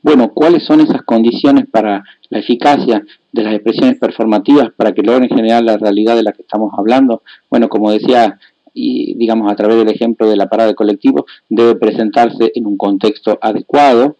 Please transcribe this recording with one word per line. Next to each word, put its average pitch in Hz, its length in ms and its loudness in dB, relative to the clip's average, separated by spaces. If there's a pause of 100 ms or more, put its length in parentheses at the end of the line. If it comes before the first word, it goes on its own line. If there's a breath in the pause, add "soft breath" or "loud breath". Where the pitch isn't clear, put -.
Bueno, 123 260 2
¿cuáles 160 300 2
son 156 160 2
esas 139 220 2
condiciones 120 680 2
para 104 320 -2 (280 soft breath)
la 110 100 -6
eficacia 120 640 0 (300 loud breath)
de 110 100 -2
las 107 100 -4
expresiones 113 460 -2
performativas 113 720 0
para 107 220 -2
que 107 80 -2
logren 123 260 2
generar 113 380 0
la 110 100 2
realidad 107 400 0
de 113 80 0
la 104 80 -2
que - 120 -20
estamos 104 340 -6
hablando? 117 460 0 (260 soft breath)
Bueno, 117 180 0
como 104 240 -2
decía, 127 480 0 (340 soft breath)
y, 123 420 -6
digamos, 113 360 -2
a 101 60 -4
través 107 180 2
del 110 140 2
ejemplo 110 400 -2
de 104 80 2
la 98 100 -2
parada 110 220 0
de 101 60 -2
colectivo, 131 500 -2 (240 loud breath)
debe 117 260 2
presentarse 113 800 -2
en 113 120 -4
un 101 100 -4
contexto 104 640 -2
adecuado 131 800 2